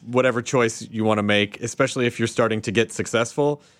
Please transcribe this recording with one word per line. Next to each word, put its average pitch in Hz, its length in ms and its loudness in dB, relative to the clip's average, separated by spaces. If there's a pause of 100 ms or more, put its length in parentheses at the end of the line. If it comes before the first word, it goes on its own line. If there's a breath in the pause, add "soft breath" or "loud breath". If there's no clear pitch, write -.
whatever 123 360 2
choice 117 480 0
you 110 140 -4
wanna 107 200 2
make, 104 380 0
especially 127 440 -2
if 113 140 -2
you're 117 80 2
starting 110 340 0
to 107 100 -4
get 113 200 0
successful. 143 720 -2 (180 soft breath)